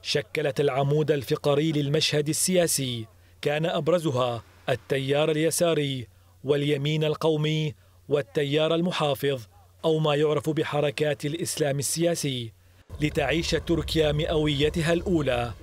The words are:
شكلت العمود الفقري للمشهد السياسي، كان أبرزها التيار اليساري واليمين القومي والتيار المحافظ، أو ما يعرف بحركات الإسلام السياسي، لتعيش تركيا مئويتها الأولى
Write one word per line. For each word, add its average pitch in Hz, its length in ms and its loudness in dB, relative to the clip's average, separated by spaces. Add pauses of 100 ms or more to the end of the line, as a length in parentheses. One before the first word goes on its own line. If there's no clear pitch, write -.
شكلت 147 580 -2
العمود 143 520 2
الفقري 147 600 0
للمشهد 147 580 0
السياسي، 147 760 0 (360)
كان 147 240 -2
أبرزها 151 760 0 (260)
التيار 139 640 0
اليساري 151 760 0 (360)
واليمين 147 600 0
القومي 156 720 0 (340)
والتيار 147 680 0
المحافظ، 143 680 0 (440)
أو 156 140 4
ما 151 160 2
يعرف 151 340 2
بحركات 147 760 -2
الإسلام 143 540 -2
السياسي، 143 760 -2 (480)
لتعيش 151 480 0
تركيا 156 600 0
مئويتها 151 840 0
الأولى 135 580 0 (100)